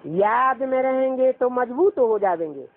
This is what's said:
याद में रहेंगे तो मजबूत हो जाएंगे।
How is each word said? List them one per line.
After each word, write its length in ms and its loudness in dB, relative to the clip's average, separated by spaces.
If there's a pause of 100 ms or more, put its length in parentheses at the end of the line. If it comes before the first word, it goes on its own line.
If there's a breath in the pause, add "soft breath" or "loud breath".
याद 580 0
में 180 0
रहेंगे 500 0
तो 180 0
मजबूत 500 0
हो 200 2
जाएंगे। 580 -4